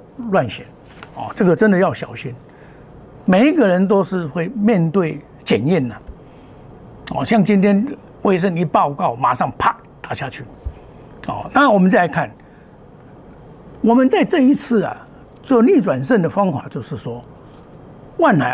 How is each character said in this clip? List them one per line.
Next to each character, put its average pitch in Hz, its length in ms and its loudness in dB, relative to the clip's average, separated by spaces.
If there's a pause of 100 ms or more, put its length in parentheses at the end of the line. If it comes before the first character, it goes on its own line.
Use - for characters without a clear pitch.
(320)
乱 156 180 0
选， - 160 -14 (500)
哦， - 180 -12
这 180 120 0
个 175 100 4
真 214 160 2
的 185 60 2
要 180 160 0
小 - 200 -12
心。 - 220 -12 (880)
每 196 240 4
一 311 60 2
个 302 120 2
人 185 220 2
都 196 160 2
是 175 240 -6
会 165 220 -6
面 208 420 0
对 156 280 -2 (260)
检 110 200 0
验 151 220 0
的， 117 80 -12 (1160)
哦， 135 120 -4
像 214 200 2
今 196 180 2
天 202 220 4 (400)
威 196 140 2
盛 175 180 -2
一 170 100 -2
报 165 260 0
告， 143 240 -4
马 123 180 0
上 135 240 -2
啪 - 180 -2 (260)
打 - 120 -12
下 135 160 -10
去， - 140 -16 (840)
哦， - 260 -10
那 277 180 4
我 202 80 4
们 185 100 4
再 185 120 4
来 175 60 0
看， 147 220 -6 (1500)
我 226 140 4
们 262 120 4
在 330 160 2
这 285 180 0
一 262 120 4
次 220 300 0
啊， - 120 -8 (460)
做 254 220 2
逆 311 180 4
转 135 220 -2
胜 135 180 2
的 165 80 -2
方 196 220 0
法 - 180 -8
就 135 140 -10
是 - 120 -12
说， 120 280 -12 (920)
万 285 220 4
海 123 140 -2